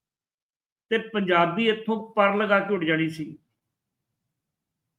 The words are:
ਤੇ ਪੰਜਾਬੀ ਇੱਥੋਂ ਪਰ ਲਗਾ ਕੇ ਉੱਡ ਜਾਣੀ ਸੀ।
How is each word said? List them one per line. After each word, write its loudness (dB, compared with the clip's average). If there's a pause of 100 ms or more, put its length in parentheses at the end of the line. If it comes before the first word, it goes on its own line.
(880)
ਤੇ 0
ਪੰਜਾਬੀ 0
ਇੱਥੋਂ -4
ਪਰ 4
ਲਗਾ 2
ਕੇ -4
ਉੱਡ -4
ਜਾਣੀ 0
ਸੀ। -10 (1600)